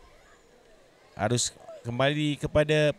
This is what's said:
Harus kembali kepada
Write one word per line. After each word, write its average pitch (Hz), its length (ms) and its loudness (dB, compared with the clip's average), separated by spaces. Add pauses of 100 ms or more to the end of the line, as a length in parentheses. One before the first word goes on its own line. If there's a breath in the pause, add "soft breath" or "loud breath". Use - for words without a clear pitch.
(1160)
Harus 120 400 -2 (320)
kembali 143 480 0
kepada 151 640 2